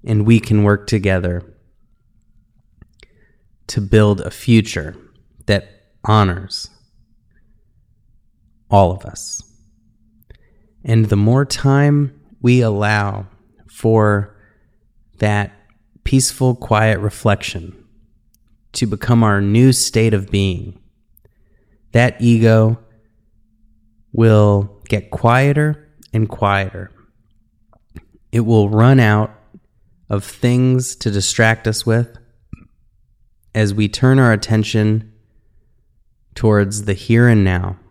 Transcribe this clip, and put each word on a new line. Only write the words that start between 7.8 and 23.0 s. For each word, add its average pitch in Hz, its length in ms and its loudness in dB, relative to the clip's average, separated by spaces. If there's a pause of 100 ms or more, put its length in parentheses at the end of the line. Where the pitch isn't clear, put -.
all 98 220 2
of 92 140 -10
us. - 360 -16 (1400)
And 113 220 2
the 104 100 0
more 117 300 2
time 143 760 0 (220)
we 123 180 2
allow 104 680 -4 (420)
for 107 680 0 (840)
that 104 340 -4 (500)
peaceful, 127 520 -2
quiet 110 440 -2
reflection 98 840 -6 (880)
to - 120 -4
become 113 380 0
our 104 160 2
new 110 320 4
state 113 420 0
of 98 160 -4
being, 95 480 -4 (1160)
that 120 280 0
ego 113 560 4 (1300)